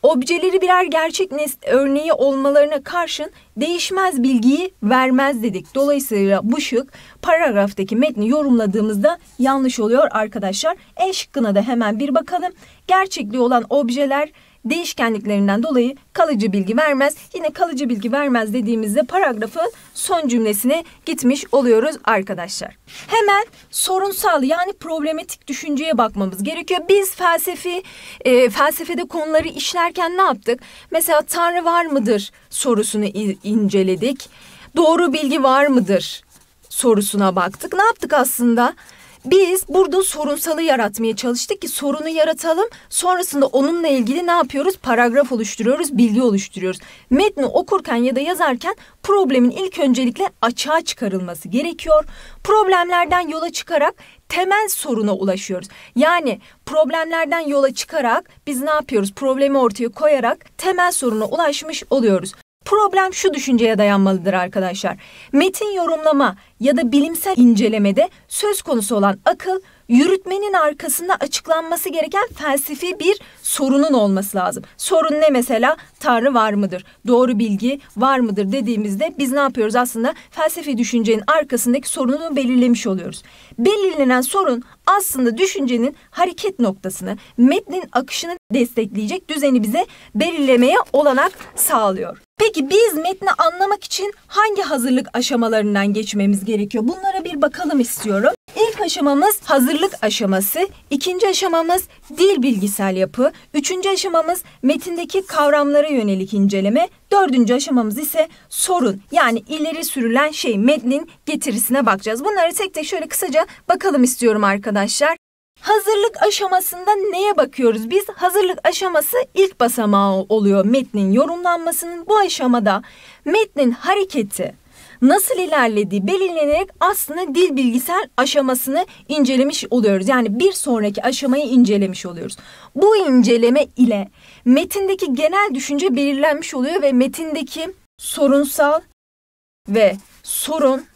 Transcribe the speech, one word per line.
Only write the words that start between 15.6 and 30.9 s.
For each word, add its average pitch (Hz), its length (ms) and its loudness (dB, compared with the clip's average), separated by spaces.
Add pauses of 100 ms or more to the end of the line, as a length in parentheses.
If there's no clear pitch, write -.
dolayı 262 320 0 (180)
kalıcı 240 400 0
bilgi 202 240 0
vermez. 285 400 2 (180)
Yine 330 160 -4
kalıcı 302 380 -2
bilgi 226 240 -4
vermez 247 400 0
dediğimizde 220 500 0
paragrafın 320 680 -2 (220)
son 330 340 -2
cümlesine 240 560 0 (220)
gitmiş 277 460 -2
oluyoruz 247 520 4
arkadaşlar. 196 720 -4 (300)
Hemen 415 380 2 (260)
sorunsal, 381 720 0
yani 349 300 0
problematik 320 760 -8
düşünceye 294 500 -4
bakmamız 202 440 -2
gerekiyor. 330 460 -4
Biz 392 220 4
felsefi, 349 720 -2 (380)
e, 254 300 4
felsefede 311 540 -2
konuları 311 440 -2
işlerken 339 680 -4
ne 381 60 4
yaptık? 247 380 0 (300)